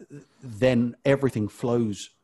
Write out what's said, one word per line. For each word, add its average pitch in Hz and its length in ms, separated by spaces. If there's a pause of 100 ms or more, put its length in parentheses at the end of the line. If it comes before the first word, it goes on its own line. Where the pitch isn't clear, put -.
(440)
then 120 520 (100)
everything 135 420
flows 117 640 (120)